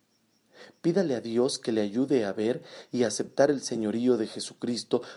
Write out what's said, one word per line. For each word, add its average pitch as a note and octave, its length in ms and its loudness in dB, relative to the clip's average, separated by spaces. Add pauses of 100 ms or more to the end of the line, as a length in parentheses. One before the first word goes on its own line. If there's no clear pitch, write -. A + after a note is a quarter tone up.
(800)
Pídale E3+ 340 2
a A2+ 60 -2
Dios A#2+ 380 0
que A#2+ 140 -4
le A2 80 2
ayude A#2 440 2
a G2 80 -4
ver A#2 300 -2 (300)
y B2 100 2
aceptar C#3 480 2
el C3 120 0
señorío A#2 540 2
de A2 100 0
Jesucristo A#2 760 -4 (140)